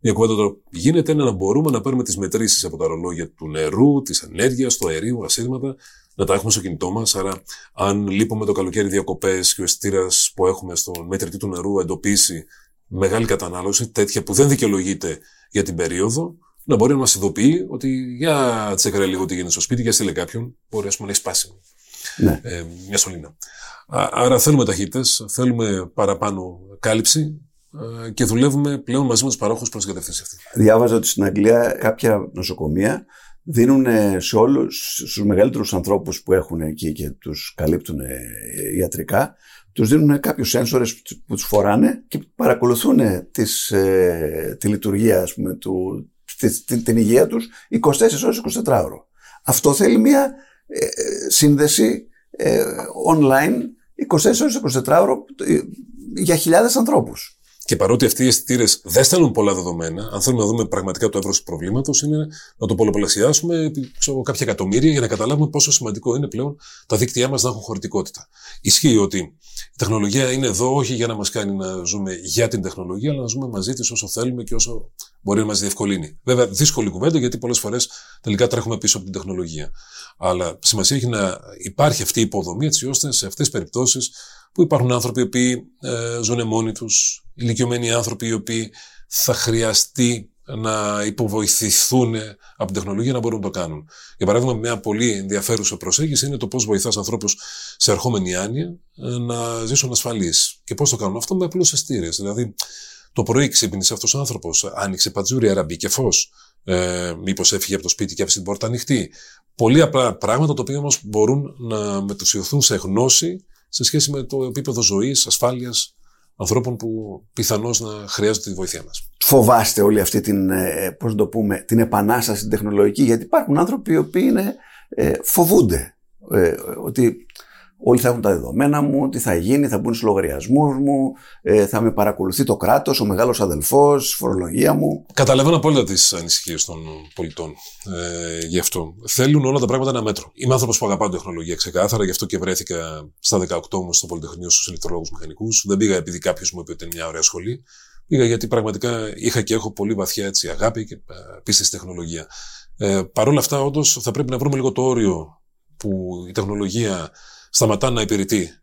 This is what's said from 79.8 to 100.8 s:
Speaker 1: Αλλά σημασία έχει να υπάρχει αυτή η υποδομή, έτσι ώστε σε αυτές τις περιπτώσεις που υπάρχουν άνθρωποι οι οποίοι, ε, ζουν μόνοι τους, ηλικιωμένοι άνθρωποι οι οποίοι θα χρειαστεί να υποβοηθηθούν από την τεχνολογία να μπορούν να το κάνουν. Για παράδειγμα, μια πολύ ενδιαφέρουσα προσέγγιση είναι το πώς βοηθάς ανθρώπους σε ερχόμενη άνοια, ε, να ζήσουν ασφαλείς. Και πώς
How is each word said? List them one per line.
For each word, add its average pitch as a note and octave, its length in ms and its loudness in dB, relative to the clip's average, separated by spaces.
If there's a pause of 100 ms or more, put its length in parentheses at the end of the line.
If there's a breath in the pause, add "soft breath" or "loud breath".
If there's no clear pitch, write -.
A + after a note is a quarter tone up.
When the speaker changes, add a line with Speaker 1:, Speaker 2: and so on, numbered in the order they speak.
Speaker 1:
Αλλά F2+ 440 -2
σημασία A2 340 2
έχει B2 120 0
να G2+ 320 -2 (180)
υπάρχει C#3+ 440 0
αυτή - 180 -2
η A#2 40 6
υποδομή, G2+ 420 -2
έτσι D3 220 0
ώστε C3 240 -2
σε A#2 140 0
αυτές G2 240 -2
τις - 0 -
περιπτώσεις B2 640 -2 (420 loud breath)
που - 80 2
υπάρχουν B2+ 300 4
άνθρωποι A#2+ 280 -2
οι B2+ 40 4
οποίοι, B2 400 0 (180)
ε, A#2+ 420 -6
ζουν A#2+ 240 -2
μόνοι A2 240 0
τους, - 640 -2
ηλικιωμένοι A#2+ 580 -2
άνθρωποι A#2 360 -2
οι A2+ 60 0
οποίοι A2+ 380 -4 (360 loud breath)
θα - 260 0
χρειαστεί A2+ 1000 0 (260)
να G#2+ 480 -2
υποβοηθηθούν A2 1120 0 (420 soft breath)
από G2+ 140 -4
την - 20 -8
τεχνολογία G2+ 400 -4
να B2 60 -2
μπορούν A2 200 -2
να F#2+ 40 -8
το G2 60 -4 (100)
κάνουν. D#2 280 -8 (300 loud breath)
Για - 80 -2
παράδειγμα, A#2+ 280 2
μια A2+ 260 -4
πολύ A2 320 0
ενδιαφέρουσα G2 640 -2
προσέγγιση C#3 480 0
είναι C#3+ 120 -6
το A2+ 100 -6
πώς B2 180 -2
βοηθάς G#2 320 0
ανθρώπους G2+ 400 -4 (400 loud breath)
σε - 140 2
ερχόμενη F#2+ 440 0
άνοια, C3 400 -4 (200)
ε, B2 220 -6
να A#2 480 -4
ζήσουν C3 260 0
ασφαλείς. G#2+ 720 -2
Και - 120 -8
πώς C#3 140 0